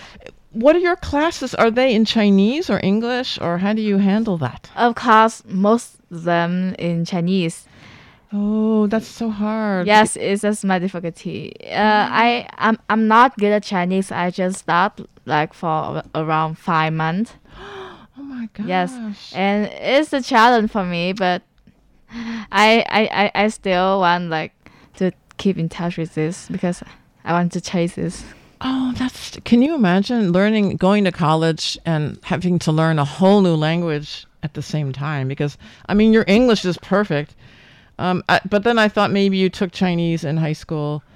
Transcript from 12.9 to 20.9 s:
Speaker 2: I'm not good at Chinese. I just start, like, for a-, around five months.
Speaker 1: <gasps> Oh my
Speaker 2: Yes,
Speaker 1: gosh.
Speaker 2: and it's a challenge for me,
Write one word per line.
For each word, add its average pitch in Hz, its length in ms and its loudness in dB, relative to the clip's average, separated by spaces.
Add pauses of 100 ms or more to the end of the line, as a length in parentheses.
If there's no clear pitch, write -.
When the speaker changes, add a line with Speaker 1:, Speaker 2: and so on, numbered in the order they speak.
Speaker 2:
I'm 220 180 2
not 233 300 6
good 202 140 2
at 208 100 0
Chinese. 190 500 -2
I 180 180 -2
just 185 280 -4
start, 180 420 0 (240)
like, 156 300 -2
for - 120 -8
a-, 156 380 -4 (100)
around 160 440 -2
five 160 340 0
months. 160 400 -4 (240)
Speaker 1:
<gasps> 381 640 -20
Oh 277 40 -16
my 254 240 -12 (200)
Speaker 2:
Yes, 180 260 -2
Speaker 1:
gosh. 220 420 -14
Speaker 2:
and 202 380 -2
it's 233 400 0
a 277 80 -2
challenge 233 500 4
for 196 140 -2
me, 175 300 -2